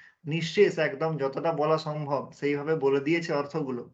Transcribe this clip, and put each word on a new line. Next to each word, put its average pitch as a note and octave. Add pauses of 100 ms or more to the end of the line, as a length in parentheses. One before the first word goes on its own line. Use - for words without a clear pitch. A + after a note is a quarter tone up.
(260)
নিঃশেষ, E3
একদম D#3
যতটা C#3+
বলা D3+
সম্ভব D3
সেইভাবে C#3+
বলে C#3
দিয়েছে E3
অর্থগুলো, C#3+